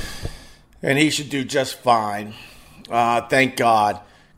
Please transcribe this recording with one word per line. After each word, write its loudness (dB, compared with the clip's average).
and 0
he 4
should -6
do -4
just -4
fine. 0
Uh, 2
thank 0
God, 4